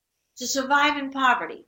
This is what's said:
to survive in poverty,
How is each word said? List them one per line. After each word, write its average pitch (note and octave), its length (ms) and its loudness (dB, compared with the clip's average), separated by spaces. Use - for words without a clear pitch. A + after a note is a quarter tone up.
to B3+ 100 -10
survive C#4+ 520 2
in C4+ 120 -6
poverty, C4 580 0